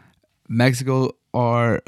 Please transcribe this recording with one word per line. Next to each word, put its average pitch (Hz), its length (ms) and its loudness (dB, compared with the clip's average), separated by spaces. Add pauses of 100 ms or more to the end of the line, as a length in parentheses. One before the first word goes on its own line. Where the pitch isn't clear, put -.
(480)
Mexico 127 640 0 (220)
are 117 540 0